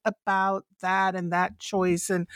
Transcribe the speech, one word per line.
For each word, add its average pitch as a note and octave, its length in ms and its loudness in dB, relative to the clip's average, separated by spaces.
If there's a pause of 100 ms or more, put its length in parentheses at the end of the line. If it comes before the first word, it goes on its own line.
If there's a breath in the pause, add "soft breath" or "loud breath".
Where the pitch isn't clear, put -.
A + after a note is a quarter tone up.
about G3 600 0 (160)
that F#3+ 360 0
and F3 160 -4
that F3+ 260 0
choice F3+ 500 0
and, F3 260 0